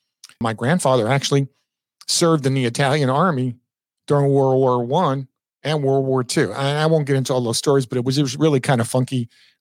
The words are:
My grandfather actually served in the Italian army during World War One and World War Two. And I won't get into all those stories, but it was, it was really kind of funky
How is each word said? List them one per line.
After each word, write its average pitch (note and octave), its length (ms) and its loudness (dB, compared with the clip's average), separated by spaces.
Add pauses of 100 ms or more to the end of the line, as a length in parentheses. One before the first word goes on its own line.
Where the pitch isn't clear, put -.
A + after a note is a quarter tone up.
(400)
My A2 140 -2
grandfather B2+ 540 0
actually C#3 400 0 (600)
served D#3+ 400 0
in C3 80 0
the C3 100 0
Italian C3+ 440 0
army C3 460 0 (520)
during C#3+ 240 2
World C3+ 260 2
War B2 260 2
One C3+ 440 -2 (360)
and D3 200 -2
World C3+ 220 0
War C3 180 0
Two. A#2 280 -2
And C#3 280 -2
I D#3 80 2
won't D#3+ 180 2
get C3+ 100 0
into C3 180 -2
all B2+ 80 0
those A#2 180 -2
stories, C#3 260 2
but B2+ 120 -6
it A#2+ 60 -2
was, C3 140 -2
it D3 60 2
was C3 140 -6
really D3 220 2
kind B2 220 0
of A2 60 -2
funky B2+ 420 -2 (320)